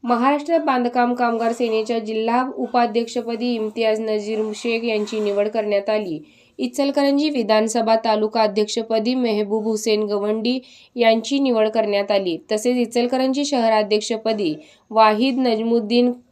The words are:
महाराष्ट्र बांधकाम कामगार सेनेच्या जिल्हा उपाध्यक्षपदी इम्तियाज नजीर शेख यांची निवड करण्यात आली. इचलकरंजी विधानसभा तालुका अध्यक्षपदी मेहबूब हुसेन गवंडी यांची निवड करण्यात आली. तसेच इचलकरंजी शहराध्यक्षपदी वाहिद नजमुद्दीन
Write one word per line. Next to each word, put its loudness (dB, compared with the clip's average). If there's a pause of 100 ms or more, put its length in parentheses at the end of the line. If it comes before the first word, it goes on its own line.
महाराष्ट्र 2
बांधकाम 0
कामगार 0
सेनेच्या 0
जिल्हा -2
उपाध्यक्षपदी -2
इम्तियाज 0
नजीर -4 (160)
शेख -4
यांची -2
निवड 0
करण्यात -2
आली. -4 (360)
इचलकरंजी 0
विधानसभा 2
तालुका 0
अध्यक्षपदी 0
मेहबूब 0
हुसेन 0
गवंडी -2 (380)
यांची 2
निवड 2
करण्यात 0
आली. 0 (140)
तसेच 0
इचलकरंजी 0
शहराध्यक्षपदी 0 (360)
वाहिद 4
नजमुद्दीन 2 (200)